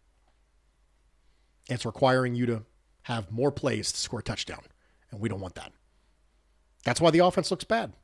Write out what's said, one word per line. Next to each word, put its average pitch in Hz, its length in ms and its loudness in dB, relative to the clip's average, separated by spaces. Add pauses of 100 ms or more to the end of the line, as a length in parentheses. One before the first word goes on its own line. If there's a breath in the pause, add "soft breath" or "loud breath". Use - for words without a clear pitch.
(1700)
It's 123 160 -4
requiring 127 520 2
you 120 100 2
to 113 160 0 (400)
have 117 300 -6
more 127 180 2
plays 120 400 -2
to - 80 -8
score - 220 -6
a - 20 -12
touchdown, - 400 -8 (480)
and 104 100 -14
we 110 80 -2
don't 95 120 -4
want 92 160 -12
that. - 160 -14 (1120)
That's 123 160 0
why 165 100 8
the 156 80 6
offense 175 320 4
looks 180 140 -4
bad. 220 400 -2